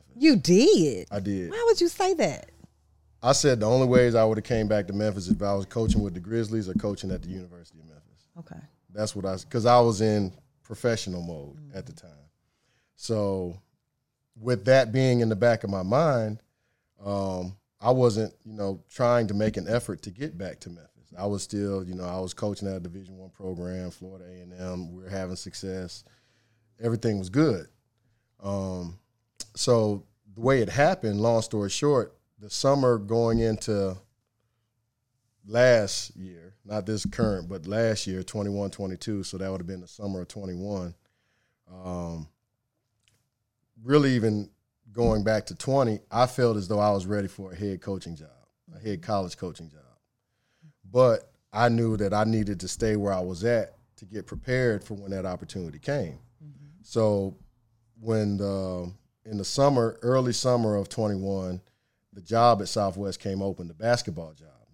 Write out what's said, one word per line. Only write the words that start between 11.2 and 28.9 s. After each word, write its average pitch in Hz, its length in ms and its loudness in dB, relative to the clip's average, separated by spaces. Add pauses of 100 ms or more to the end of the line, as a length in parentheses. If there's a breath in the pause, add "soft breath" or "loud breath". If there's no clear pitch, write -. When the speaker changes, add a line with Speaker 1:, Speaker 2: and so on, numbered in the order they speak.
Speaker 2:
mode 73 340 -12
Speaker 1:
Mm-hmm. 76 220 -16
Speaker 2:
at 90 80 -12
the - 60 -18
time. - 180 -20 (840)
So 95 600 -4 (840)
with 110 280 -2
that 127 260 6
being 127 280 4
in 113 80 4
the 110 80 2
back 113 280 2
of 101 60 -4
my 95 120 -2
mind, 113 600 0 (640)
um, 98 520 -4 (240)
I 113 100 0
wasn't, 113 420 2 (120)
you 110 80 -18
know, 98 360 -6
trying 120 400 2
to 101 60 -2
make 107 220 0
an 85 100 -6
effort 107 360 -4
to 101 80 -14
get 110 280 -10
back 95 220 -10
to 90 100 -16
Memphis. 80 480 -20
I 95 80 -4
was 101 160 -2
still, 101 420 -4
you 90 100 -10
know, 90 100 -8
I 90 160 -6
was 92 140 -6
coaching 101 340 -6
at 95 80 -6
a 92 40 -8
Division 92 360 -14
One 92 140 -20
program, 92 600 -8
Florida 92 360 -18
A 90 160 -20
and 90 100 -20
M. 90 400 -10
We 92 100 -18
were 92 60 -18
having 92 280 -6
success. 92 680 -10 (760)
Everything 113 380 0
was 92 120 -6
good. 127 360 2 (760)
Um, 95 560 -6 (560)